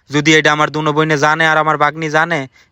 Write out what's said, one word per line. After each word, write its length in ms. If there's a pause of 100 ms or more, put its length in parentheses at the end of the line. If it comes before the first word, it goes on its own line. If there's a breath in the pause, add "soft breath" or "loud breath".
(100)
যদি 240
এটা 180
আমার 180
দুনো 220
বইনে 260
জানে 300
আর 80
আমার 220
বাগনি 320
জানে, 380 (240 soft breath)